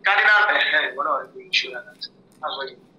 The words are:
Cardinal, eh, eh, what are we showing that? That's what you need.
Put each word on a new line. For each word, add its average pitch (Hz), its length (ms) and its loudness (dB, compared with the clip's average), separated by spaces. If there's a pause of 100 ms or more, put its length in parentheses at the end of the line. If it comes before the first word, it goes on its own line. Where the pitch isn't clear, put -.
Cardinal, 208 520 4
eh, 151 340 0
eh, - 60 -12
what - 120 -4
are 139 280 -2
we 127 160 -16
showing 127 240 -4
that? - 100 -12 (100)
That's - 140 -16 (320)
what 135 280 -8
you - 60 -20
need. - 80 -20 (160)